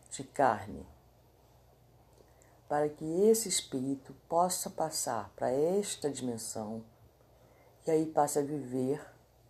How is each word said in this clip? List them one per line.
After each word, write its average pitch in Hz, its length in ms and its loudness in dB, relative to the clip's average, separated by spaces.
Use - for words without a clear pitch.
de 139 120 -8
carne, 110 600 0
para 147 180 2
que 147 160 -8
esse 220 260 6
espírito 139 640 -4
possa 180 400 2
passar 127 680 -4
para 123 140 0
esta 160 640 0
dimensão 113 720 -6
e - 20 2
aí 160 160 4
passe 151 320 2
a 143 60 4
viver 131 600 -2